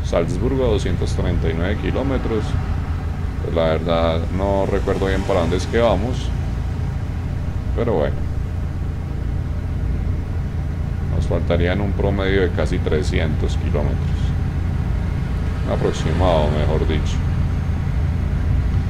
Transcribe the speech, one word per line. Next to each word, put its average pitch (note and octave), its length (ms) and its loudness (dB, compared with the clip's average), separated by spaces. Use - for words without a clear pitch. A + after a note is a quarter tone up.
Salzburgo, F#2+ 640 0
doscientos G2 440 0
treinta F2+ 380 2
y E2 40 -2
nueve F2+ 280 0
kilómetros. A#2 600 0
Pues E2+ 120 -4
la E2 100 2
verdad E2 560 2
no G2 300 2
recuerdo F#2+ 400 0
bien F#2+ 160 0
para F#2+ 180 2
dónde E2+ 160 2
es F2+ 100 -2
que A2+ 120 0
vamos. G#2 500 2
Pero A2+ 180 2
bueno. D2 220 0
Nos - 120 0
faltarían F2 540 2
un G2+ 120 0
promedio G2 500 2
de F2+ 80 2
casi F2 280 0
trescientos - 800 0
kilómetros. - 400 0
Aproximado, E2 800 2
mejor D#2+ 300 2
dicho. D2 280 2